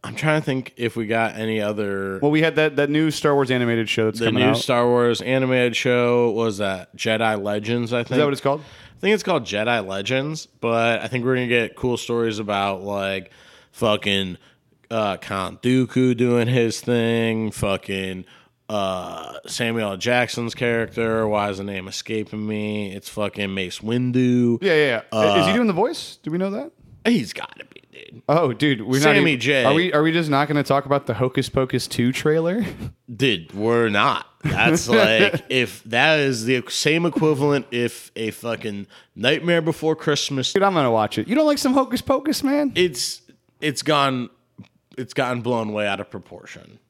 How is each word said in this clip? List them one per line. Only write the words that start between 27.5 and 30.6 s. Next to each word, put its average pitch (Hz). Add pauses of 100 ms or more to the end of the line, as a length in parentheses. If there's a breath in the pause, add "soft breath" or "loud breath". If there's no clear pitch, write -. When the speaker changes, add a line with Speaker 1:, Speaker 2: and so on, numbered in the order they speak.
Speaker 1:
be, - (100)
dude. -
Speaker 2:
Oh, 151
dude, 131
we're 127
Speaker 1:
Sammy -
Speaker 2:
not 175
even, 135
Speaker 1:
J. 131
Speaker 2:
are 139
we, 175
are 151
we 160
just 160
not 143
gonna 147